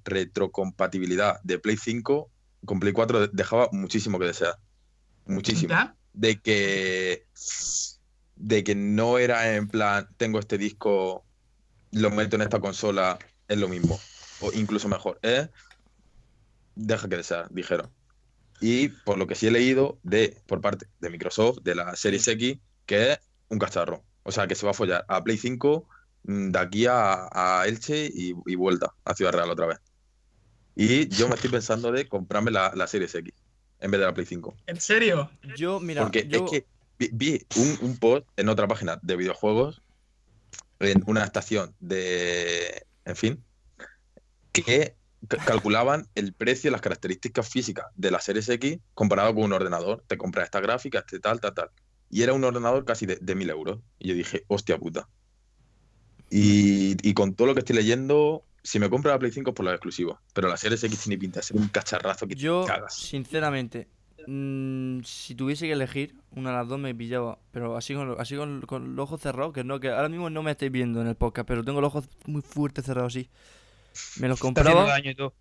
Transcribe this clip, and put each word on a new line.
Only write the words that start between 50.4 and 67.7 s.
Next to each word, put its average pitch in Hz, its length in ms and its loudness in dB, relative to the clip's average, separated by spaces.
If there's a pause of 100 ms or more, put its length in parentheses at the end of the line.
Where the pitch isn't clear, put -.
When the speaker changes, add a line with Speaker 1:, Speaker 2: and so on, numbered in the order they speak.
Speaker 1:
esta 98 140 -2
gráfica, 113 400 0
este - 200 -12
tal, 113 200 0
tal, 104 140 -2
tal. - 160 -6 (400)
Y 113 120 0
era 127 120 4
un 135 100 2
ordenador 123 400 2
casi 113 220 -2
de, 92 140 -2
de 92 140 -4
mil 92 160 -2
euros. 82 300 -6 (180)
Y 92 100 -6
yo 90 60 0
dije, - 340 -4
"Hostia 95 300 0
puta". 82 300 -8 (1200)
Y, 101 680 6 (120)
y 101 60 4
con 98 200 2
todo 120 140 4
lo 139 60 4
que 131 60 2
estoy 123 160 0
leyendo, 135 680 2 (180)
si - 160 -2
me 101 120 2
compro 143 200 2
la 135 80 4
Play 120 140 0
cinco 131 180 -4
es 107 60 -10
por 98 80 -4
los 90 100 0
exclusivos. 87 440 -6 (140)
Pero 92 160 0
la 85 80 0
Series 110 280 0
X 107 200 -2
tiene 101 140 -2
pinta 95 220 -6
de - 40 -10
ser 104 120 -4
un 104 120 2
cacharrazo 98 580 -2
que 95 80 -8
te 131 60 -10
Speaker 3:
Yo, 175 260 0
Speaker 1:
cagas. 98 280 -4
Speaker 3:
sinceramente, 135 960 -4 (380)
mm, 135 800 -6
si - 300 -14
tuviese 143 320 -4
que 156 60 -2
elegir 139 440 -4 (160)
una 131 180 -6
de 123 60 -2
las 120 120 -4
dos 135 100 -6
me 135 160 -6
pillaba, 117 440 -6 (140)
pero 117 240 -6